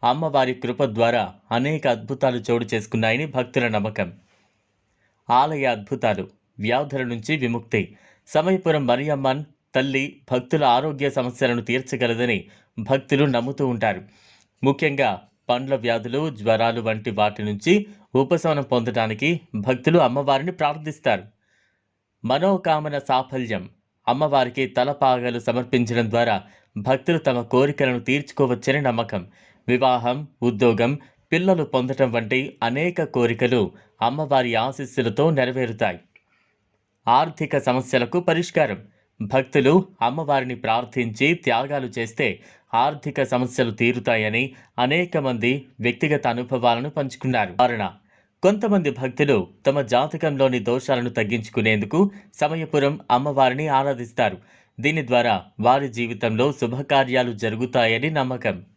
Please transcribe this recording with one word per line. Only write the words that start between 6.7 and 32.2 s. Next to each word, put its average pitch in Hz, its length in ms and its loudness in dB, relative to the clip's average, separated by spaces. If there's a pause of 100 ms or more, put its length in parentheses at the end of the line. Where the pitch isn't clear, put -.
నుంచి 120 340 -4
విముక్తి. 117 460 -2 (440)
సమయపురం 165 600 0
మరియమ్మన్ 135 580 0 (300)
తల్లి 135 300 0 (260)
భక్తుల 131 340 0
ఆరోగ్య 139 460 2
సమస్యలను 123 520 -2
తీర్చగలదని 120 760 -2 (400)
భక్తులు 135 460 0
నమ్ముతూ 131 420 -2
ఉంటారు. 110 340 -2 (640)
ముఖ్యంగా 139 460 0 (400)
పండ్ల 131 260 0
వ్యాధులు, 117 460 -2 (100)
జ్వరాలు 113 500 0
వంటి 110 300 -4
వాటి 104 320 0
నుంచి 104 300 0 (420)
ఉపశమనం 143 480 2
పొందడానికి 117 680 -2 (260)
భక్తులు 131 440 2
అమ్మవారిని 139 540 2
ప్రార్థిస్తారు. 151 720 -2 (1000)
మనోకామన 151 720 0
సాఫల్యం. 127 680 -2 (420)
అమ్మవారికి 131 600 0
తలపాగలు 123 720 0
సమర్పించడం 120 720 0
ద్వారా 117 260 2 (400)
భక్తులు 131 420 0
తమ 123 240 0
కోరికలను 127 580 0
తీర్చుకోవచ్చని 135 800 0
నమ్మకం. 117 420 -2 (440)
వివాహం, 123 600 2 (140)
ఉద్యోగం, 117 500 4 (400)
పిల్లలు 170 320 2
పొందటం 131 480 0
వంటి 120 500 -2